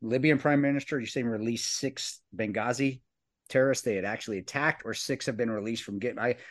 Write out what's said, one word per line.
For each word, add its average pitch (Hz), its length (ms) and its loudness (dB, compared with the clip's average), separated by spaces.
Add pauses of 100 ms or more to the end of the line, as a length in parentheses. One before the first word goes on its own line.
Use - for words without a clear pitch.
Libyan 131 360 4
prime 143 240 4
minister? 139 360 0
You 113 100 -4
saying 127 200 -2
released 113 500 -2
six - 440 -6 (120)
Benghazi 117 680 0 (480)
terrorists 131 340 4
they 110 120 0
had 95 100 -2
actually 107 320 -4
attacked, 143 480 -2
or 113 80 -4
six - 320 -4
have 131 100 -2
been 117 160 0
released 110 320 -4
from 101 160 -6
getting, 113 200 -4
I, 120 160 2 (160)